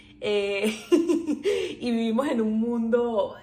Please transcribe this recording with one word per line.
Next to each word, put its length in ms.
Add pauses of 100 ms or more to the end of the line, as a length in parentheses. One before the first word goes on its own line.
(220)
Eh, 520 (160)
<laughs> 0
y 1000
vivimos 380
en 120
un 180
mundo, 840